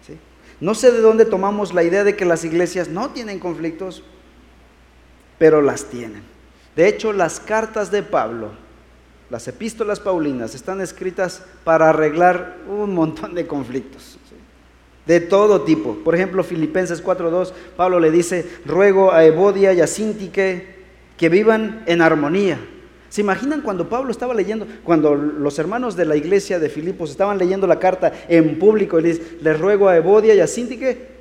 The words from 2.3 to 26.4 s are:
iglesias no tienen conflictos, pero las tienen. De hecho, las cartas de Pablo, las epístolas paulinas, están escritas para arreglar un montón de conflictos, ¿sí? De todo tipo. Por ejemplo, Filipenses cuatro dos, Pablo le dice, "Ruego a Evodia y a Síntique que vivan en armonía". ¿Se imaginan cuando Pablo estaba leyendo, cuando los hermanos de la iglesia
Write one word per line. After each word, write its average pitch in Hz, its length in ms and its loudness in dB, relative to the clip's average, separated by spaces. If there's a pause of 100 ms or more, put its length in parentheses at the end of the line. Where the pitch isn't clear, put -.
iglesias 170 460 -2
no 190 220 -6
tienen 214 280 -12
conflictos, 165 640 -10 (1300)
pero 156 240 6
las 127 240 -2
tienen. 113 380 -14 (520)
De 165 120 4
hecho, 208 260 -2
las 175 260 -2
cartas 214 520 -4
de 202 100 -2
Pablo, 117 480 -4 (800)
las 117 180 -12
epístolas 208 520 -8
paulinas, 147 560 -4
están 190 260 -10
escritas 180 600 -8 (200)
para 160 260 4
arreglar 160 680 2 (100)
un 202 280 -6
montón 160 400 -4
de 170 100 -4
conflictos, 131 720 -10 (100)
¿sí? - 80 -20 (720)
De 170 140 4
todo 196 420 4
tipo. 147 420 0
Por 165 100 0
ejemplo, 185 300 -2
Filipenses 170 580 -4
cuatro 180 300 -2
dos, 180 220 -2 (240)
Pablo 180 220 2
le 160 120 4
dice, 170 340 0 (200)
"Ruego 190 460 4
a 165 140 6
Evodia 190 480 4
y 175 80 2
a 147 60 4
Síntique 196 880 -6 (420)
que 165 120 2
vivan 214 580 2
en 170 140 2
armonía". 160 580 2 (500)
¿Se - 120 -6
imaginan 214 400 -2
cuando 185 280 -6
Pablo 254 220 -6
estaba 247 240 -6
leyendo, 208 320 -4 (160)
cuando 156 320 2
los 147 420 -4
hermanos 208 380 -4
de 175 100 0
la 156 100 0
iglesia 180 440 -2